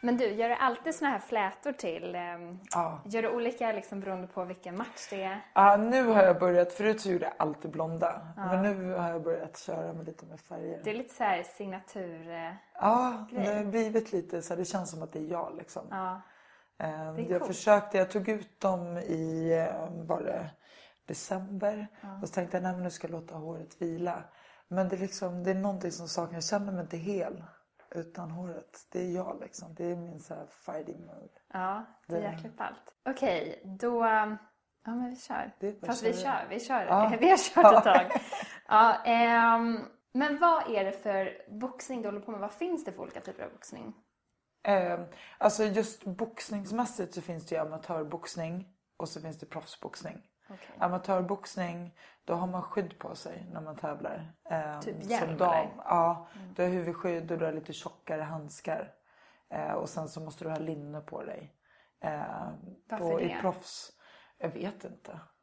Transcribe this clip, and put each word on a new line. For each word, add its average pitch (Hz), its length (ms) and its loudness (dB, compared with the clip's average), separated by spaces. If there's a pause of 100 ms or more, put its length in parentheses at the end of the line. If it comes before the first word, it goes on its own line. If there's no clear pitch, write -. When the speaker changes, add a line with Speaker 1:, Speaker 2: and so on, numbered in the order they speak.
Speaker 1:
Men 240 160 2
du, 247 100 2
gör 220 220 2
du 240 60 2
alltid 262 400 0
såna 285 160 0
här 220 80 0
flätor 208 540 -2
till, 175 420 -6
ehm, 175 440 -8 (120)
Speaker 2:
Ja. 165 340 -2
Speaker 1:
gör 220 180 -2
du 220 120 2
olika 233 380 0
liksom 196 280 -6
beroende 185 260 -6
på 185 180 -6
vilken 180 340 -10
match - 320 -10
det 196 120 -6
är? 190 320 -6
Speaker 2:
Ja, 202 220 12
nu 240 300 4
har 214 160 8
jag 180 160 10
börjat. 175 340 6
Förut 214 280 2
så 196 100 -2
gjorde 175 140 2
jag - 140 -4
alltid 156 320 -2
blonda. 165 560 -2 (100)
Speaker 1:
Ja. 202 100 -8
Speaker 2:
Men 185 160 2
nu 190 320 0
har 180 160 0
jag 165 120 -4
börjat 160 360 -4
köra 165 340 -6
med 165 140 -10
lite 160 200 -14
mer 160 100 -18
färger. 165 480 -10
Speaker 1:
Det 214 60 -2
är 214 40 -4
lite 247 200 -8
så 240 100 -4
här 185 180 2
signatur, 185 880 -10
eh, 165 220 -8 (220)
Speaker 2:
Ja, 233 560 2
Speaker 1:
grej. 202 160 -2
Speaker 2:
det 208 80 0
har 208 100 -2
blivit 220 480 0
lite 170 300 -4
så - 100 -6
här, 170 60 -4
det 180 60 -2
känns 180 260 -4
som 160 120 -10
att 160 100 -10
det 160 60 -8
är 156 120 -6
jag 170 260 -4
liksom. 165 340 -12
Speaker 1:
Ja. 190 300 -6 (580)
Speaker 2:
Ehm, 156 360 -6
Speaker 1:
Det 160 80 -4
är 170 80 -2
Speaker 2:
jag 180 100 4
Speaker 1:
coolt. 196 160 -2
Speaker 2:
försökte, 208 420 4
jag 185 120 4
tog 202 180 -2
ut 214 320 -6
dem 175 380 -2
i, 160 540 -2 (160)
ehm, 165 380 -6
var - 160 0
det 170 280 -4 (560)
december? 202 800 -4 (140)
Speaker 1:
Ja. 202 80 -16 (140)
Speaker 2:
Och 180 60 -6
så - 60 -12
tänkte 180 220 -2
jag, 180 60 0
"Nej 185 100 0
men 180 100 -4
nu 180 80 -2
ska - 180 -10
jag 165 120 -6
låta 165 140 -16
håret 160 480 -10
vila." 170 400 -2 (460)
Men 185 200 0
det 185 80 -2
är 180 40 -4
liksom, 180 440 -4
det 190 60 2
är 190 40 4
någonting 190 380 -2
som 170 160 -10
saknas. 170 240 -4 (200)
Jag 202 80 2
känner 202 120 -6
mig 180 100 -4
inte 170 140 -8
hel 165 480 -4 (460)
utan 170 400 -10
håret. 170 640 -12
Det 180 80 -2
är 180 140 -4
jag 185 260 -4
liksom. 165 340 -14
Det 175 180 -8
är 175 40 -4
min 170 240 -12
så 160 140 -14
här 156 120 -12
fighting 170 600 -10
mode. - 220 -18 (240)
Speaker 1:
Ja, 190 320 -2 (220)
det 165 100 -4
är 165 40 0
Speaker 2:
Det - 100 -4
Speaker 1:
jäkligt 165 280 -10
ballt. - 360 -8 (140)
Okej, 185 560 -2
då, 233 360 -2
ja 214 360 4 (480)
men 247 260 -4
vi 254 60 -10
kör. - 340 -8 (100)
Speaker 2:
Det 196 80 -4
är 214 40 -6
bara - 140 -12
Speaker 1:
Fast 240 160 -2
Speaker 2:
att 220 60 2
Speaker 1:
vi - 40 2
Speaker 2:
köra. 277 200 -2
Speaker 1:
kör, - 160 -2
vi 220 120 -4
kör. 233 260 0
Speaker 2:
Ja. 214 300 6
Speaker 1:
<laughs> 226 40 0
Vi 330 100 10
har 381 60 12
kört - 300 8
ett 220 180 12
Speaker 2:
Ja. 214 100 10
Speaker 1:
tag. 180 160 8 (580)
Ja, 220 260 10 (100)
ehm, 233 760 6 (340)
men 285 260 2
vad 330 320 6
är 202 140 2
det 190 80 0
för 196 380 0 (300)
boxning 254 420 -6
du 220 60 -2
håller 208 120 -6
på 233 100 -12
med? 208 100 -6
Vad 208 120 -4
finns 339 320 -4
det 190 80 -8
för - 100 -10
olika - 180 -10
typer - 240 -10
av - 60 -10
boxning? - 440 -14 (680)
Speaker 2:
Ehm, 175 400 2 (340)
alltså 214 260 4
just 214 400 -2
boxningsmässigt 208 1120 -6
så 175 80 -6
finns 165 240 -10
det - 80 -6
ju 160 60 0
amatörboxning 160 1080 -6 (280)
och 165 120 -6
så 165 120 -12
finns 160 180 -12
det 156 80 -14
proffsboxning. - 760 -12 (280)
Speaker 1:
Okej. - 280 -20
Speaker 2:
Amatörboxning, 180 1160 -2 (300)
då 170 100 -2
har 175 120 -2
man 180 160 -4
skydd 180 360 -6
på 165 160 -12
sig 175 380 -14
när 165 80 -8
man 156 160 -12
tävlar. 156 560 -8 (180)
Ehm, 151 300 -4
Speaker 1:
Typ 160 220 -8
Speaker 2:
som 196 80 -6
Speaker 1:
hjälm, 170 280 0
Speaker 2:
dam. 180 160 6
Speaker 1:
eller? 160 220 2
Speaker 2:
Ja, 170 600 2
Speaker 1:
Mm. 185 180 -16
Speaker 2:
du 180 80 0
har 180 80 4
huvudskydd 170 600 -2
och 165 60 -2
du 165 60 0
har 156 80 0
lite 156 200 -8
tjockare - 500 -8
handskar. 156 720 -8 (580)
Ehm, 156 260 -4
och 160 120 -4
sen 160 200 -6
så 160 120 -12
måste 156 240 -12
du 160 60 -6
ha 160 80 -4
linne 151 420 -8
på - 240 -10
dig. - 280 -12 (500)
Ehm, 151 200 -4 (680)
Speaker 1:
Varför 180 240 -2
Speaker 2:
och 165 60 0
Speaker 1:
det? 170 60 -2
Speaker 2:
i 120 160 -2
proffs, - 520 -6 (460)
jag 175 100 -4
vet - 360 -8
inte. - 360 -16 (220)